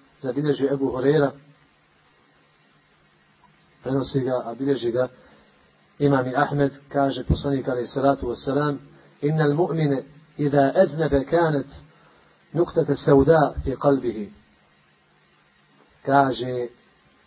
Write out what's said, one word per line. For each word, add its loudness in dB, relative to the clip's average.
zabilježio -2
Ebu -2
Hureyra, 2
prenosi -2
ga, -2
a -10
bilježi -2
ga -2
imam 2
i -6
Ahmed, 0
kaže -2
poslanik, -2
alejhi -4
salatu 0
vesselam: -2
„Innal 2
mu'mine 0
idha 2
aznaba 2
kanat 0
nuqtata 0
sauda 4
fi -4
qalbihi.” -2
Kaže, 0